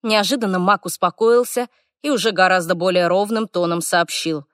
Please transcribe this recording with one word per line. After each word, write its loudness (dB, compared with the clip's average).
Неожиданно 0
маг 0
успокоился 0
и -4
уже 0
гораздо 2
более 0
ровным 0
тоном -2
сообщил. -2